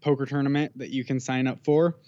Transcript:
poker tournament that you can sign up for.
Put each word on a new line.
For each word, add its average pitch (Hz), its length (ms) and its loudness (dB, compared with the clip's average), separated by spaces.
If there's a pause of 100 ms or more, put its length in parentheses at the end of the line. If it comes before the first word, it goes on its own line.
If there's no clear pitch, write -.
poker 139 240 0
tournament 143 520 -2
that 131 120 -12
you 135 140 -4
can 131 160 -2
sign 127 280 -2
up 123 160 -4
for. 165 320 4 (120)